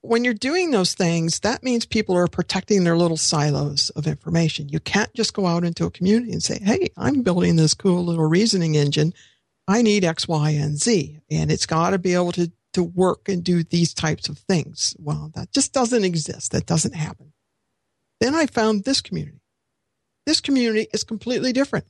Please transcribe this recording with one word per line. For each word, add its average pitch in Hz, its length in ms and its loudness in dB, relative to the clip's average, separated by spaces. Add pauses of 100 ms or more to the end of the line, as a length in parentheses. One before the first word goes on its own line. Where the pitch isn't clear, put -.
when 233 220 0
you're 247 100 0
doing 320 360 -2
those 190 220 2
things, 165 480 0
that - 220 -2
means 240 240 0
people 214 300 -2
are 175 100 4
protecting 185 580 0
their 170 140 4
little 170 180 2
silos 147 720 0
of 147 160 -6
information. 156 640 -2
You 151 100 -4
can't 208 360 -2
just - 180 -2
go 196 140 -2
out 170 180 2
into 170 220 -2
a 175 40 -4
community 214 420 0
and 165 100 -6
say, - 200 -4
"Hey, 269 340 0
I'm 254 260 0
building 175 340 2
this 156 180 4
cool 180 300 0
little 165 220 0
reasoning 170 500 2
engine. 147 380 2 (520)
I 208 160 4
need 208 220 4
X, 170 240 -2
Y, 156 220 2
and 151 280 -2
Z, 156 400 0 (120)
and 156 200 0
it's - 160 -2
gotta 170 320 0
be 180 160 0
able 180 180 0
to, 175 200 -2 (220)
to 180 100 2
work 180 440 0
and 180 140 -2
do 175 220 2
these 170 300 0
types - 340 -4
of 147 100 -10
things." - 600 -2
Well, 151 360 -8
that 160 180 -10
just - 200 0
doesn't 240 320 2
exist. - 480 -4
That - 140 -2
doesn't - 280 0
happen. - 380 -8 (880)
Then 254 140 0
I 320 120 2
found 220 380 0
this 269 160 0
community. - 400 -10 (840)
This 302 160 0
community 233 520 0
is 220 100 -4
completely 240 500 -4
different. 247 380 -2